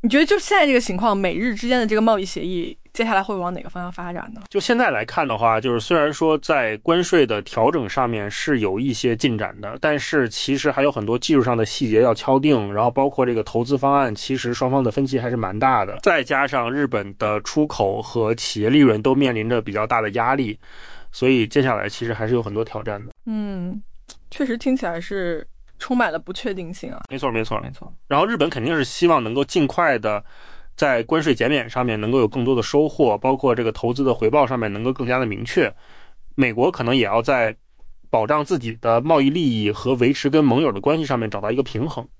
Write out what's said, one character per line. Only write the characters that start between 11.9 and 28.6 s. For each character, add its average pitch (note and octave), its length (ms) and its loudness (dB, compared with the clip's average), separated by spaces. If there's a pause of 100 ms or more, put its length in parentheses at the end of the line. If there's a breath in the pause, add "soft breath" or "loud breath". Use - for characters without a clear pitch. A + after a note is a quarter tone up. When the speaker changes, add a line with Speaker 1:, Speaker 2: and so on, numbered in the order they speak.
Speaker 2:
要 A#2+ 120 6
敲 C3+ 260 2
定， A#2+ 340 2
然 G#2 80 0
后 A#2+ 80 4
包 C#3 200 0
括 C3+ 160 0
这 A#2+ 80 0
个 A2 100 0
投 A#2 220 -2
资 C#3 120 0
方 C#3 160 2
案， C3 220 2
其 C3 220 -6
实 A#2+ 160 -4
双 B2+ 180 -2
方 C3+ 100 2
的 B2 80 2
分 C#3 160 -2
歧 B2+ 140 -2
还 A#2+ 100 -4
是 B2 60 -2
蛮 G#2+ 220 -4
大 B2 260 2
的。 G2 200 -8
再 E3 200 2
加 C#3 240 0
上 B2 240 -2
日 C#3+ 160 0
本 G2+ 300 -4
的 G#2 240 0
出 D3+ 260 0
口 G#2 340 -2
和 A2 320 -2
企 - 280 -6
业 G#2+ 80 2
利 C#3+ 100 6
润 A2 220 6
都 C3 120 4
面 C3 220 2
临 A2 140 -4
着 A#2+ 120 0
比 G#2+ 120 -8
较 G#2+ 140 -2
大 A#2 140 2
的 G#2+ 100 -2
压 A#2 240 0
力， A#2 240 -4 (540 loud breath)
所 B2+ 160 2
以 A#2+ 180 4
接 C#3+ 160 2
下 C3 120 0
来 G2 120 -4
其 A2 180 -8
实 A#2 80 -4
还 A2 140 -4
是 A#2 60 2
有 A#2+ 100 2
很 G#2 100 -6
多 A2 120 -2
挑 G#2+ 180 -10
战 G#2 220 -6
的。 C#3 80 -16 (120)
Speaker 1:
嗯， G3+ 560 -6 (480)
确 - 160 -4
实 A#3+ 120 -4
听 B3+ 180 0
起 C4 100 -6
来 E3+ 140 -6
是 F3 480 -6 (320)
充 - 160 -4
满 A#3 160 2
了 E3 80 -4
不 F3+ 140 -12
确 G#3 200 -6
定 F3 200 -10
性 - 180 -12
啊。 - 80 -12 (100)
Speaker 2:
没 C3+ 80 -8
错， C3 140 -2
没 A2+ 120 -2
错。 A2 180 -4
Speaker 1:
没 B2+ 100 -10
错。 - 200 -16 (160)
Speaker 2:
然 C#3+ 120 0
后 F3+ 60 4
日 A3+ 120 -2
本 D#3 120 2
肯 - 140 -4